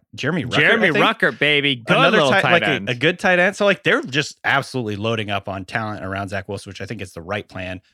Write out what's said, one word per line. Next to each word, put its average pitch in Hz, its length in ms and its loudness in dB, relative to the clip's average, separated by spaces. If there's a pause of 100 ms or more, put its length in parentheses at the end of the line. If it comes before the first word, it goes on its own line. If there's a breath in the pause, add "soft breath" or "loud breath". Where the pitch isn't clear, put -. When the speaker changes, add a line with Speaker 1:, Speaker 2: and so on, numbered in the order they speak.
(160)
Speaker 1:
Jeremy 143 300 -2
Ruckert, 123 100 -4
Speaker 2:
Jeremy 202 320 4
Speaker 1:
I - 40 4
think. 170 140 4
Speaker 2:
Ruckert, 190 320 0
baby. 143 380 2
Good 117 200 0
Speaker 1:
Another 247 220 4
Speaker 2:
little 143 140 4
Speaker 1:
tight, 180 100 4
Speaker 2:
tight 135 120 2
Speaker 1:
like, - 100 4
a, 104 40 0
Speaker 2:
end. 98 220 -2
Speaker 1:
a 127 60 -2
good 156 240 0
tight 185 180 2
end. 190 180 2
So, 202 100 0
like, 196 180 2
they're 220 180 2
just 147 420 -4
absolutely 120 520 -2
loading 107 340 -4
up 98 180 -4
on 95 160 -8
talent 107 400 -6
around 98 260 -6
Zach 95 200 -8
Wilson, 98 220 -10
which 92 100 -14
I 104 60 -12
think 104 140 -10
is 92 120 -14
the 85 80 -14
right 98 260 -8
plan. 92 340 -12 (120)